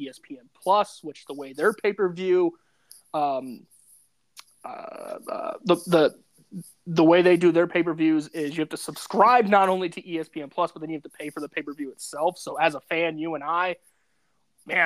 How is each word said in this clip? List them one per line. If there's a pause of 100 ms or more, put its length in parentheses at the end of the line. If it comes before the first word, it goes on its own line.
E
S
P
N
Plus,
which
the
way
their
pay-per-view, (580)
um, (1000)
uh,
uh, (120)
the, (100)
the, (720)
the
way
they
do
their
pay-per-views
is
you
have
to
subscribe
not
only
to
E
S
P
N
Plus,
but
then
you
have
to (100)
pay
for
the
pay-per-view
itself.
So
as
a
fan,
you
and
I, (880)
man,